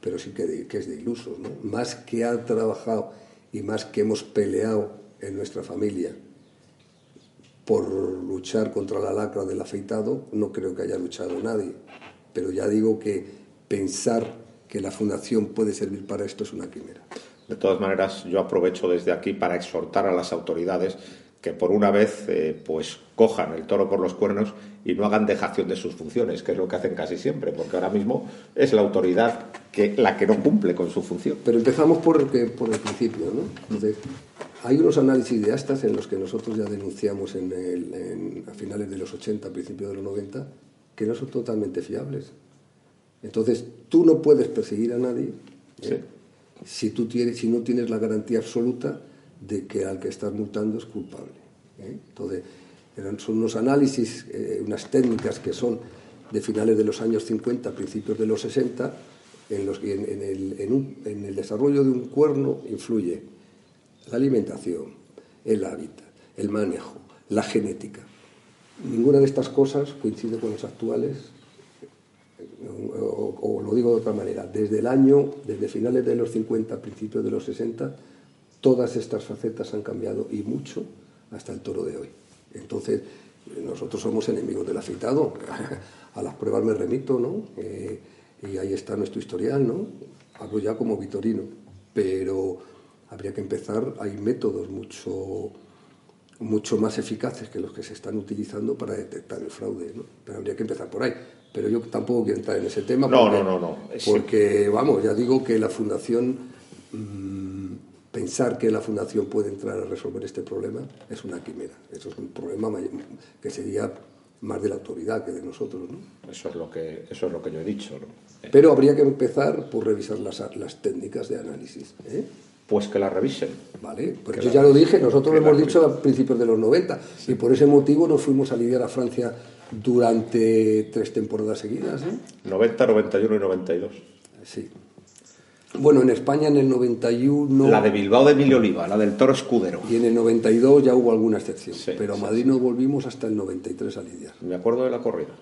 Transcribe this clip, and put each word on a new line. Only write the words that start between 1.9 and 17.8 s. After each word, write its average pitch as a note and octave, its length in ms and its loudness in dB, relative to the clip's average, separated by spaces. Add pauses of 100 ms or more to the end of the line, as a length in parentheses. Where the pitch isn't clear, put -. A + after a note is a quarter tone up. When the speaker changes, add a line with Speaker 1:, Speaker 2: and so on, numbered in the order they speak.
Speaker 1:
que - 280 -4
ha A#2 220 -2
trabajado A2 680 -2 (400)
y G#2 120 -8
más G#2 220 -4
que - 160 -4
hemos G#2 220 0
peleado G#2 680 0 (280)
en G2 160 -10
nuestra F#2+ 280 -8
familia F2+ 520 -4 (1500)
por - 240 2
luchar F#2+ 840 -4
contra G2 280 -4
la G2+ 120 -2
lacra G#2 340 -4
del F#2+ 140 -6
afeitado, G#2+ 720 -6
no G#2 200 -2
creo F#2 240 -6
que F#2 80 -6
haya F#2 160 -4
luchado F2 420 -8
nadie. G#2 320 -4 (580)
Pero F#2 200 -4
ya G2+ 160 -2
digo G#2+ 320 2
que G2 260 -4 (420)
pensar G#2 640 -2 (360)
que G#2 120 -8
la F#2+ 120 -6
fundación G#2 560 -2
puede G#2+ 260 -2
servir G2 320 -6
para G2+ 180 -6
esto - 200 -8
es - 100 -10
una C3 160 -12
quimera. - 320 -18 (460)
Speaker 2:
De - 80 -8
todas F#2+ 260 2